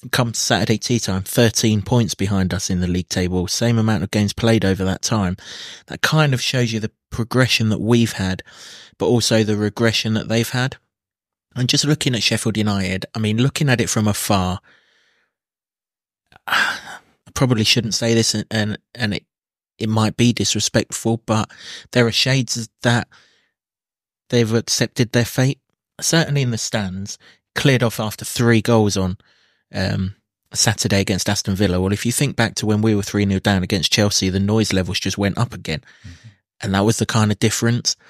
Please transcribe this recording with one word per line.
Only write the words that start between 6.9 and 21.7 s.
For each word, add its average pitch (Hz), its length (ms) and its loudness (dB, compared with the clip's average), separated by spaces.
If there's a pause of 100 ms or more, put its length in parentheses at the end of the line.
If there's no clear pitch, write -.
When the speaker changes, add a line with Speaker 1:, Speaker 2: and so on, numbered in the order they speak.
Speaker 1:
progression 120 580 0
that 107 120 0
we've 117 320 2
had, 95 280 -4 (560)
but 98 80 -2
also 110 380 2
the 107 120 0
regression 110 600 0
that - 120 -4
they've 113 220 0
had. 127 280 -4 (800)
And 123 140 -2
just 147 160 0
looking 143 300 0
at 101 80 -2
Sheffield 110 340 0
United, 98 560 0
I 113 60 -8
mean, 107 180 0
looking 139 320 2
at 120 120 2
it 92 80 0
from 107 180 0
afar, 95 580 0
<sighs> - 1800 -20
I - 320 -2 (560)
probably 120 300 2
shouldn't 107 280 0
say 117 220 0
this, 113 180 2
and, 104 160 -4
and, 107 280 -2 (180)
and 113 180 -4
it, - 120 -8 (540)
it 113 100 -2
might 110 260 2
be 120 160 4
disrespectful, - 920 -2
but 110 260 0 (400)